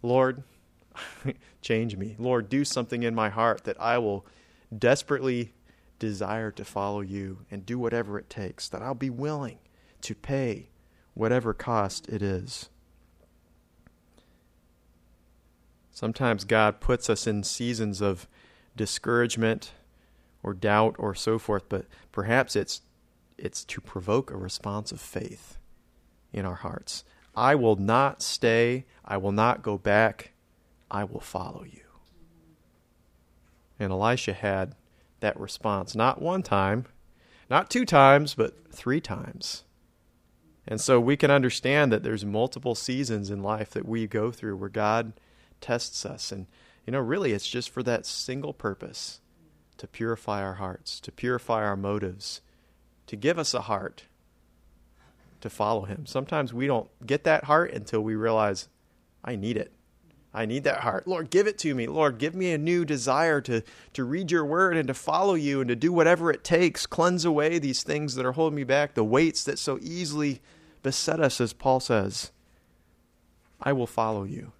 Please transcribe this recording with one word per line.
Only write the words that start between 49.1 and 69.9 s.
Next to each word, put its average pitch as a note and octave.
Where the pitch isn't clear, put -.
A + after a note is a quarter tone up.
to -
purify A2
our F#2+
hearts, F#2+
to -
purify A#2+
our G2+
motives, G2
to -
give C#3+
us D#3
a A#2+
heart -
to A2+
follow G#2+
him. G#2
Sometimes C#3
we B2
don't B2
get C#3
that D#3
heart D3+
until A2
we A2
realize, G#2+
"I A#2+
need G#2
it. -
I A2+
need B2+
that C3+
heart. -
Lord, D#3+
give G3+
it G3+
to D3+
me. A#2+
Lord, D3
give D3+
me F#3
a D#3
new E3+
desire C#3+
to, A#2
to C3+
read D#3
your E3
word F3
and C#3+
to C3+
follow F3+
you C#3+
and B2+
to A#2+
do D#3
whatever E3+
it -
takes. F3
Cleanse F3
away D#3+
these C3+
things D3
that B2+
are B2+
holding D#3
me C#3
back, C#3
the A2+
weights C#3+
that -
so -
easily D3+